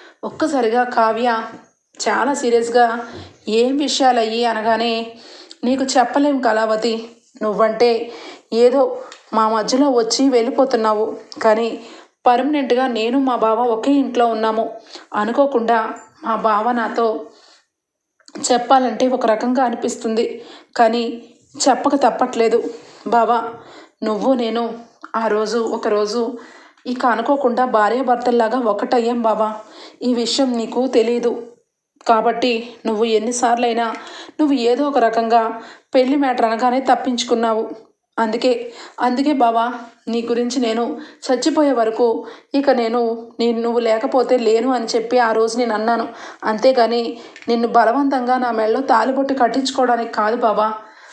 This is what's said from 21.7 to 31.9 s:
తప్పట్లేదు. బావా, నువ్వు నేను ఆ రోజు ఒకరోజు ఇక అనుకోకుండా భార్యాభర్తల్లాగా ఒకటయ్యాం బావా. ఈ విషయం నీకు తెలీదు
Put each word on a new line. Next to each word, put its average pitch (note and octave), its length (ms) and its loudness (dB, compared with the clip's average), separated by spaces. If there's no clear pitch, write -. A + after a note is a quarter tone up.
తప్పట్లేదు. A3+ 760 0
బావా, A3+ 380 2
నువ్వు G#3+ 300 0
నేను A#3 440 -4
ఆ A3+ 100 -2
రోజు G#3+ 320 -2
ఒకరోజు A3+ 800 -2
ఇక B3 200 -4
అనుకోకుండా A#3+ 580 0
భార్యాభర్తల్లాగా A#3 920 0
ఒకటయ్యాం A#3 640 0
బావా. G#3+ 320 0
ఈ B3 120 0
విషయం A#3+ 420 0
నీకు A#3 300 -2
తెలీదు A#3+ 600 0